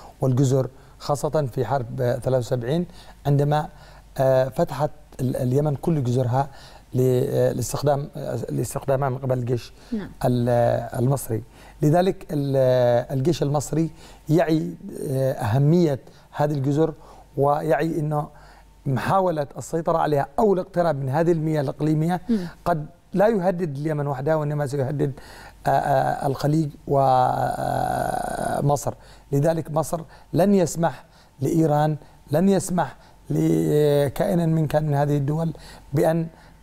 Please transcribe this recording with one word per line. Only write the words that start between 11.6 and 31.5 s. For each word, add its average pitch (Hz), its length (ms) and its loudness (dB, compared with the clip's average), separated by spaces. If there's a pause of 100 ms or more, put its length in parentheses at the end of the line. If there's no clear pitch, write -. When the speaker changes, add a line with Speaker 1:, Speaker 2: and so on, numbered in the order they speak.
Speaker 1:
لذلك 175 500 2
ال-، 143 240 -2
آه، 127 580 2
الجيش 135 300 0
المصري 147 460 -2 (400)
يعي، 165 460 2 (340)
آه، 131 220 0
أهمية 143 680 2 (320)
هذه 147 200 0
الجزر، 147 420 0 (440)
ويعي 151 640 0
أنه 151 280 -2 (580)
محاولة 156 640 0 (100)
السيطرة 165 400 -2
عليها 147 300 0 (120)
أو 208 140 4
الاقتراب 170 480 0
من 135 80 -4
هذه 160 220 2
المياه 156 300 0
الإقليمية 156 680 0
Speaker 2:
مم. 196 180 -2 (180)
Speaker 1:
قد 156 200 0 (280)
لا 196 140 4
يهدد 180 500 0
اليمن 147 300 -2
وحدها، 143 280 -2
وإنما 147 320 -2
سيهدد، 139 440 -2 (560)
آه، - 20 4
آه، 135 580 2
الخليج 147 420 0 (180)
ومصر. 127 2000 0 (380)
لذلك 160 400 0
مصر 160 300 -2 (320)
لن 190 220 4
يسمح 165 500 0 (360)
لإيران، 151 540 2 (360)